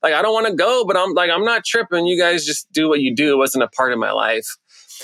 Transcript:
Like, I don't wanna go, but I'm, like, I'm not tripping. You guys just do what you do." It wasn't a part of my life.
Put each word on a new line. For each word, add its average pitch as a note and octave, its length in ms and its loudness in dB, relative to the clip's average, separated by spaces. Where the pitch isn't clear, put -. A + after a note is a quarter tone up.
Like, D#3+ 120 0
I D3+ 80 0
don't A3 120 0
wanna A3 200 0
go, A3 320 0
but F#3 100 0
I'm, F#3 200 0
like, F3 140 2
I'm E3+ 140 0
not A3+ 220 -2
tripping. F3 400 -2
You F3 120 0
guys E3+ 280 2
just - 260 -8
do D#3 160 0
what D3 140 2
you B2+ 120 0
do." C#3+ 200 2
It C3+ 40 4
wasn't C3 280 2
a - 20 -4
part B2+ 240 0
of A#2 80 -2
my G#2 140 -2
life. A2 340 -2